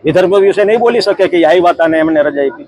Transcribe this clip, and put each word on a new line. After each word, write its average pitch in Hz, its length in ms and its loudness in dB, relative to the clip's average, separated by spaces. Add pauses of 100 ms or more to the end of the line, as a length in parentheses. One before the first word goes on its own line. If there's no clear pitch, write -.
એ 156 80 -2
ધર્મ 180 280 2
વિશે 196 240 0
નહીં 220 140 0
બોલી 233 220 0
શકે 196 280 -2
કે 165 160 0
આ 170 180 2
વાત 170 180 0
આને 160 180 0
એમને 160 240 0
રજા 143 200 -2
આપી. 139 260 -6